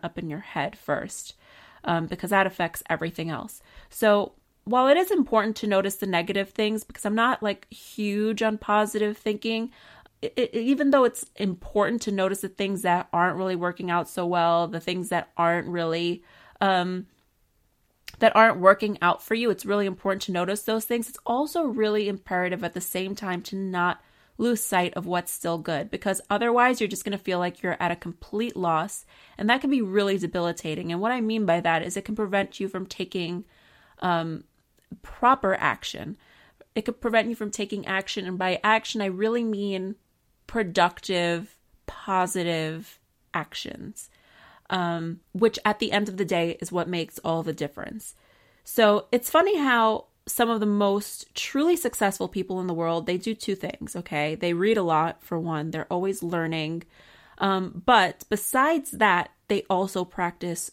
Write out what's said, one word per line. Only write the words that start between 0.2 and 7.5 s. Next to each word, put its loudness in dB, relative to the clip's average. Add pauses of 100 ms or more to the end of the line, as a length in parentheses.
your -6
head -6
first, -6 (480)
um, 0
because -8
that 4
affects -4
everything -4
else. -8 (300)
So 2 (280)
while 2
it 8
is 2
important 2
to -6
notice 2
the -6
negative 0
things, -2
because -14
I'm 0
not, 2
like, -2